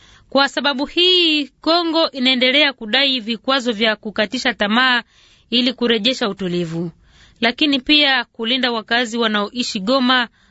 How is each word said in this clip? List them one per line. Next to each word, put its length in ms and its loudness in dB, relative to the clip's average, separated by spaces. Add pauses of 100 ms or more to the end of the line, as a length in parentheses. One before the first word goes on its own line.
(300)
Kwa 200 2
sababu 360 -4
hii, 640 2
Kongo 640 0
inaendelea 600 2
kudai 460 -2
vikwazo 520 -2
vya 240 0
kukatisha 580 -4
tamaa 500 0 (460)
ili 240 0
kurejesha 560 0
utulivu, 640 -4 (500)
lakini 380 2
pia 440 2
kulinda 480 -2
wakazi 460 -2
wanaoishi 640 -2
Goma, 480 2 (240)